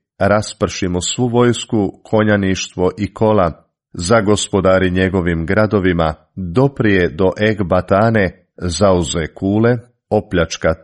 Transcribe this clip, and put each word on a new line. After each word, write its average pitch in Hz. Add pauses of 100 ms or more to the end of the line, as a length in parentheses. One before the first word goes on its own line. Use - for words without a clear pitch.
(200)
rasprši 98
mu 87
svu 120
vojsku, 117
konjaništvo 98
i 101
kola, 104 (280)
zagospodari 95
njegovim 87
gradovima, 92 (220)
doprije 98
do 90 (160)
Ekbatane, 101 (100)
zauze 85
kule, 110 (320)
opljačka 87 (100)